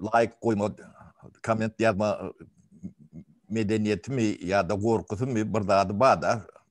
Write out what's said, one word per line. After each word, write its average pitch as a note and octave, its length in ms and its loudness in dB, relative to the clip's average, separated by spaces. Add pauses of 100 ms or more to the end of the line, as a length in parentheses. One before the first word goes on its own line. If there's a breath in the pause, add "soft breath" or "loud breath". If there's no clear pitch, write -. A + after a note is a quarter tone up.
laýyk A2+ 340 0
goýma G#2 300 0 (720)
koment A2 340 -2
ýazma G#2+ 300 2 (1400)
medenieti G#2+ 600 -2
mi A2+ 220 0
ýada F#2+ 460 0
gorkusy G#2+ 460 0
mi A#2 180 0
bir G#2+ 240 -2
zady G2 260 2
ba A#2 220 4
da F#2+ 260 0 (300)